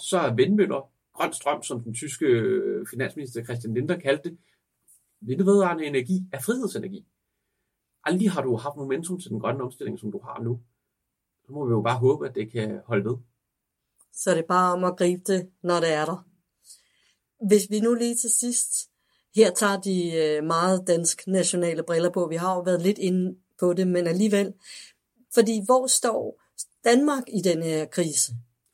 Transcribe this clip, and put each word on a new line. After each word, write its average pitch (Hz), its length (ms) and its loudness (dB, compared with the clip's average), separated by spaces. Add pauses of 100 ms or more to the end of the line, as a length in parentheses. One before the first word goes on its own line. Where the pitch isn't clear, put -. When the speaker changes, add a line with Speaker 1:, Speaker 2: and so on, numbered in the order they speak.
Speaker 1:
så 185 100 2
er 131 160 0
vindmøller, 147 580 2 (200)
grøn 165 200 -4
strøm, 143 300 -4
som 120 200 -8
den 113 120 -10
tyske, 147 320 -6
øh, 107 640 0
finansminister 123 540 -8
Christian 117 300 -6
Lindner 123 240 -2
kaldte 147 320 -2
det, - 80 -20 (840)
vedvarende 175 680 2
energi 143 460 -2
er 135 80 -8
frihedsenergi. 202 640 -4 (1000)
Aldrig 185 260 2
har 156 120 -2
du 123 140 0
haft 139 200 -6
momentum 156 440 -4
til 117 100 -12
den 113 100 -6
grønne 127 220 -4
omstilling, 107 360 -8
som 107 140 -10
du 104 80 -8
har 117 220 -12
nu. 117 180 -4 (840)
Så 127 60 -20
må 143 140 -6
vi 120 40 0
jo 107 120 2
bare 120 160 0
håbe, 139 300 2
at 120 60 -12
det 110 180 -6
kan 107 320 -4
holde 104 200 0
ved. 123 120 -4 (960)
Speaker 2:
Så - 180 -4
det 165 80 4
er 165 80 -2
bare 180 260 4
om 180 120 0
at 180 120 0
gribe 180 300 0
det, 185 240 0 (120)
når 175 180 2
det 165 120 2
er 151 120 0
der. 170 220 -6 (1200)
Hvis 202 220 4
vi 208 100 0
nu 233 140 4
lige 240 200 0
til 233 160 -2
sidst - 600 -2 (440)
her 208 160 8
tager 196 300 0
de, 180 360 0
øh, 151 280 2
meget 180 420 2
dansk 170 400 0
nationale 175 560 0
briller 170 280 0
på. 175 180 -2
Vi 160 80 -4
har 185 180 -2
jo 180 60 -2
været 175 220 0
lidt 202 160 2
inde 185 400 0 (220)
på 180 120 2
det, 185 140 2
men 175 200 2
alligevel. 202 480 2 (800)
Fordi 220 300 4
hvor 254 220 4
står - 560 -2 (420)
Danmark 262 440 4
i 202 160 -2
den 165 180 2
her 156 240 0
krise? 156 460 -2 (400)